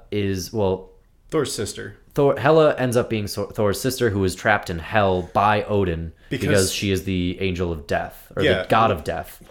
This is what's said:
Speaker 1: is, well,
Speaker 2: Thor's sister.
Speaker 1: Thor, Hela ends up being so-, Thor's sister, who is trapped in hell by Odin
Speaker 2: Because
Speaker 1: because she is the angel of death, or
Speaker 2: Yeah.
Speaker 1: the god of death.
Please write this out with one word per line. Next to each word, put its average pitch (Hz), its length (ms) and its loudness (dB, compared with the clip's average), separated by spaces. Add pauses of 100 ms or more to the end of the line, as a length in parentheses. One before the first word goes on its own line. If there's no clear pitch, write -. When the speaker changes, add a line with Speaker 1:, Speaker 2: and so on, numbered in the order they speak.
(120)
Speaker 1:
is, 98 400 -2
well, 95 400 -2 (380)
Speaker 2:
Thor's 156 240 -2
sister. 104 440 -8 (160)
Speaker 1:
Thor, 143 240 4
Hela 151 380 6
ends 123 220 0
up 120 120 0
being 104 180 -4
so-, 101 200 -6
Thor's 104 320 -2
sister, 123 300 0
who 98 140 0
is 90 120 2
trapped - 340 0
in 87 100 -6
hell 92 540 0
by 104 300 2
Odin 87 500 -2 (160)
Speaker 2:
Because 101 180 -2
Speaker 1:
because 95 260 2
she 101 180 -2
is 92 120 0
the 92 360 -2
angel 92 320 -2
of 78 160 -8
death, 87 480 -6
or - 80 0
Speaker 2:
Yeah. 107 200 2
Speaker 1:
the - 40 -8
god 110 240 4
of 82 120 -4
death. - 480 -8